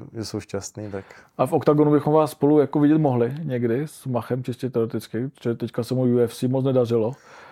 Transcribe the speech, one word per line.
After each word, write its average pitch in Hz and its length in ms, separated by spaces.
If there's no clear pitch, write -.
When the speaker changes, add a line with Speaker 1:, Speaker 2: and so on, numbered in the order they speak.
Speaker 1:
že 110 120
jsou 107 140
šťastný, 101 520
tak. 98 140
Speaker 2:
A 131 80
v 139 80
Octagonu 147 380
bychom 147 220
vás 156 180
spolu 147 280
jako 143 200
vidět 147 180
mohli 127 460
někdy 123 440
s - 180
Machem, 123 380
čistě 127 260
teoreticky, 117 580
protože 117 280
teďka 117 280
se 127 100
mu 127 100
U 123 160
F 117 140
C 131 140
moc 131 180
nedařilo. 120 480